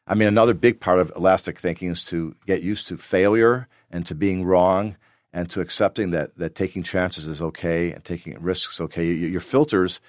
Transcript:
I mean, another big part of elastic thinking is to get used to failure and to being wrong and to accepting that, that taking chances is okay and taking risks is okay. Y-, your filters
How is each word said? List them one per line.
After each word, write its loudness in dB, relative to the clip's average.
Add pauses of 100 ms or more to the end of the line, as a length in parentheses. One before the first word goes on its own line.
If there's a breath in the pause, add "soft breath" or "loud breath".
I 0
mean, 4
another 4
big 4
part 2
of 2
elastic 2
thinking -6
is -8
to -6 (120)
get -2
used -6
to -10
failure 2 (240)
and -6
to -10
being -2
wrong 2 (360)
and -6
to -6
accepting -2
that, -4
that -6
taking -4
chances -4
is -8
okay -2
and -16
taking -10
risks -4
is -12
okay. -4
Y-, -2
your -4
filters 2